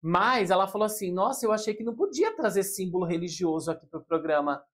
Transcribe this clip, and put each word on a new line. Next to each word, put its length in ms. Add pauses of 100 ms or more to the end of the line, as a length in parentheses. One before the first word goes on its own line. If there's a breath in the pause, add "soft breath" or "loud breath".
Mas 500
ela 160
falou 200
assim, 260
"Nossa, 320
eu 80
achei 220
que 100
não 100
podia 400
trazer 280
símbolo 420
religioso 680
aqui 160
pro 180
programa." 580 (120)